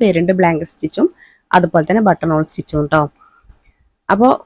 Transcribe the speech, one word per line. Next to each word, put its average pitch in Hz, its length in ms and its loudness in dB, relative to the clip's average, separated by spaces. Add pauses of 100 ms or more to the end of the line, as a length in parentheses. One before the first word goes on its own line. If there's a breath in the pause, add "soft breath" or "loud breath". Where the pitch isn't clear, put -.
പേരുണ്ട്, 180 300 2
ബ്ലാങ്കറ്റ് 170 420 -2
സ്റ്റിച്ചും 202 320 -4 (440 soft breath)
അതുപോലെ 175 360 2
തന്നെ 214 160 0
ബട്ടൺ 165 300 0
ഹോൾ 156 160 0
സ്റ്റിച്ചും 151 380 -6
ട്ടോ. 156 140 2 (1080)
അപ്പൊ 214 200 2 (180)